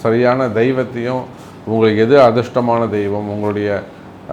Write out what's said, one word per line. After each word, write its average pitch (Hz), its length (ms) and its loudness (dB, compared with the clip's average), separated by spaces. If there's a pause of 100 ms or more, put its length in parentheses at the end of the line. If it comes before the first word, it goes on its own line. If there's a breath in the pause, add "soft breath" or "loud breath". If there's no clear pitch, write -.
சரியான 123 460 2 (100)
தெய்வத்தையும், 123 640 -2 (480 loud breath)
உங்களுக்கு 110 340 2
எது 131 100 4 (120)
அதிர்ஷ்டமான 117 540 0 (160)
தெய்வம், 104 360 -4
உங்களுடைய, 104 360 -2 (640 loud breath)